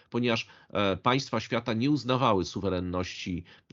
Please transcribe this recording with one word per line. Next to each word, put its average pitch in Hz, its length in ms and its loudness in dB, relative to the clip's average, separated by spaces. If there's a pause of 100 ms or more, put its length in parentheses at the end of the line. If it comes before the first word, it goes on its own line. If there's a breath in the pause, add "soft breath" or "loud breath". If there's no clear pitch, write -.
(100)
ponieważ, 120 380 0 (220 loud breath)
e, 98 260 2
państwa 127 440 0
świata 117 320 -2
nie 117 180 0
uznawały 123 540 2
suwerenności, 90 1000 -4 (280 loud breath)